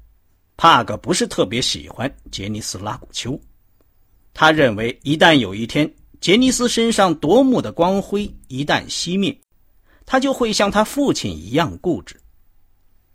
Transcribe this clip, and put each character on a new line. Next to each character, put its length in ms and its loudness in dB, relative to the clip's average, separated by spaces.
帕 260 6
格 140 -6
不 160 -6
是 140 -2
特 180 -2
别 160 -4
喜 260 -6
欢 240 -8
杰 160 -10
尼 140 -8
斯· 200 -10
拉 140 -8
古 160 -20
丘， 260 -8
他 180 4
认 240 2
为 280 -6
一 120 0
旦 200 6
有 200 0
一 120 -6
天 280 -2
杰 160 2
尼 160 4
斯 160 0
身 240 0
上 260 2
夺 260 4
目 180 2
的 100 -6
光 300 0
辉 220 -4
一 160 -6
旦 240 -2
熄 300 -4
灭， 200 -2
他 120 0
就 140 0
会 180 -2
像 200 0
他 120 2
父 300 0
亲 180 -4
一 200 -12
样 260 0
固 240 -4
执。 180 -20